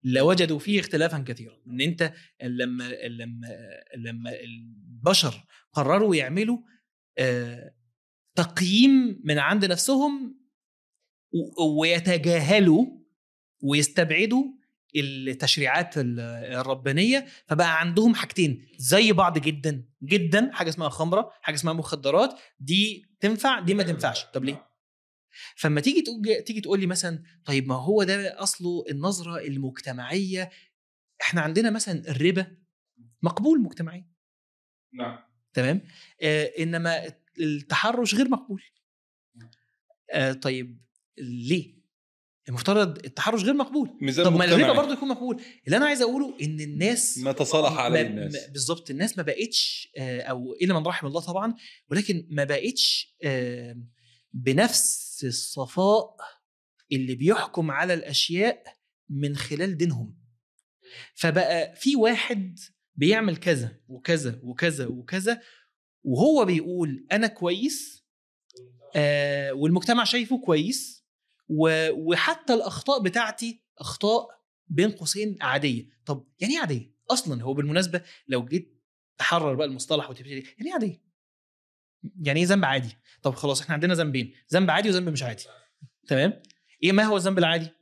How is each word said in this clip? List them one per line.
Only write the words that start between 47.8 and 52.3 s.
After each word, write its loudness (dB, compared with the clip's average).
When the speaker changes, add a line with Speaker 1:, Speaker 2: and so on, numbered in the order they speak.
Speaker 1:
ما، 0
Speaker 2:
الناس. -6
Speaker 1:
ما، -12
بالظبط، -4
الناس -4
ما -4
بقتش، -2
آه، -6
أو -6
إلا 2
من -4
رحم -4
الله -4
طبعًا، -4
ولكن -2